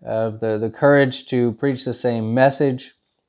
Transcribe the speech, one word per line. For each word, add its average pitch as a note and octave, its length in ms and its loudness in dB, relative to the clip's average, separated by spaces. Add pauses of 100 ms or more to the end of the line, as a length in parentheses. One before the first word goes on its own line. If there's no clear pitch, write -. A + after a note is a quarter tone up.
of A2+ 360 -4
the, A2 160 -2
the A2 120 -4
courage C#3 560 2
to A#2+ 280 0
preach C3 320 -4
the B2 80 -4
same A2+ 400 -4
message, C3 600 2 (360)